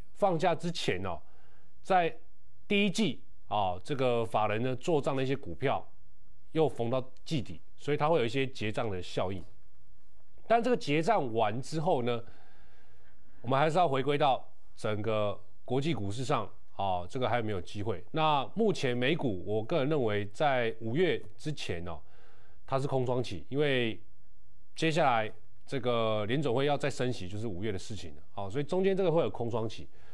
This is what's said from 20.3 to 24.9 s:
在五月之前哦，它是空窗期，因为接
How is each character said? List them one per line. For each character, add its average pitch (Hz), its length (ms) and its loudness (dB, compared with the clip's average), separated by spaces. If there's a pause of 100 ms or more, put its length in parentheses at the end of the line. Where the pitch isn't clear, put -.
在 127 480 2
五 117 160 -2
月 160 200 2 (200)
之 - 120 -4
前 101 380 -2
哦， 82 100 -4 (680)
它 139 120 0
是 135 80 0
空 131 200 0
窗 123 180 0
期， 98 240 -4
因 131 100 -2
为 127 400 2 (800)
接 160 160 2